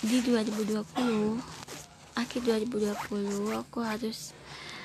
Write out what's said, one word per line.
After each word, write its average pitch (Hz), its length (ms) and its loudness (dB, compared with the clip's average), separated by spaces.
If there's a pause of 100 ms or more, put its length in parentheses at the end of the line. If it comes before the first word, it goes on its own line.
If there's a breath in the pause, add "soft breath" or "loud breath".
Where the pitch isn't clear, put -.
di 226 160 6
dua 233 240 4
ribu 214 200 0
dua 214 240 0
puluh, 226 520 2 (760)
akhir 240 320 0
dua 226 100 6
ribu 214 220 0
dua 208 240 2
puluh, 202 480 0
aku 233 320 -4
harus 220 480 -4 (540 loud breath)